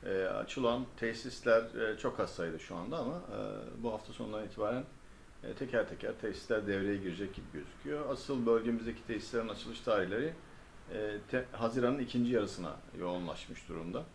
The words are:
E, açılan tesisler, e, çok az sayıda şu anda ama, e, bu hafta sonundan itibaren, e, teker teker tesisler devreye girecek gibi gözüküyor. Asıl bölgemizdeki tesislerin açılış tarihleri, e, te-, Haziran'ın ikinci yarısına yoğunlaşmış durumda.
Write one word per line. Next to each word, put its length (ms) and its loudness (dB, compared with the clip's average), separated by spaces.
E, 180 2
açılan 600 2
tesisler, 640 6
e, 360 -2
çok 220 -2
az 100 2
sayıda 300 -2
şu 160 -8
anda 220 -4
ama, 180 -2
e, 220 -6
bu 100 0
hafta 200 -8
sonundan 320 -4
itibaren, 380 0
e, 100 -6
teker 360 2
teker 320 -4
tesisler 460 0
devreye 300 4
girecek 380 -2
gibi 180 -10
gözüküyor. 560 -4
Asıl 360 0
bölgemizdeki 600 4
tesislerin 420 0
açılış 300 -6
tarihleri, 540 2
e, 240 -2
te-, 200 2
Haziran'ın 480 2
ikinci 320 2
yarısına 440 0
yoğunlaşmış 680 -4
durumda. 340 -4